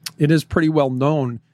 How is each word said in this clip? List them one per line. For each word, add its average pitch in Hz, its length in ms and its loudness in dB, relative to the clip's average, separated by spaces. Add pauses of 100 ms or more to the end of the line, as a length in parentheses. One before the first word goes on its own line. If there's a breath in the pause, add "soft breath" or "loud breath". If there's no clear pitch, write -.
(160)
It 147 140 2
is 156 140 2
pretty 160 240 0
well 147 220 0
known 131 500 -2 (140)